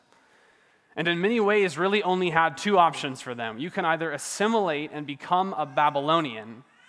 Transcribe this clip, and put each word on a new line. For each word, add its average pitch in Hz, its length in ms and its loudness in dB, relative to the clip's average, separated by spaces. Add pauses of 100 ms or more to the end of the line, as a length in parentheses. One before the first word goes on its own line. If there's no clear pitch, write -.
(960)
And 165 120 -2
in 170 120 2
many 220 200 2
ways, 202 380 2
really 196 260 2
only 185 260 2
had 160 260 2
two 202 220 0
options 151 420 2
for 127 140 -10
them. 113 240 -8
You 165 140 -8
can 196 120 -4
either 160 280 0
assimilate 180 800 -2
and 147 140 -10
become 180 500 -2
a 151 80 -2
Babylonian, 139 1000 0 (260)